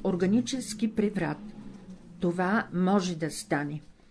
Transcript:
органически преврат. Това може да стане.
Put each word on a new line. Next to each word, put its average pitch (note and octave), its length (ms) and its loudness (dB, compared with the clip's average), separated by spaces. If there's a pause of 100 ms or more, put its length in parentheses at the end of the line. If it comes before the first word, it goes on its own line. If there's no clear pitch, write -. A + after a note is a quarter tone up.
органически A3 920 0
преврат. G3 420 0 (840)
Това F3+ 540 2
може F3+ 420 4
да D#3 160 -2
стане. D3 500 -2 (300)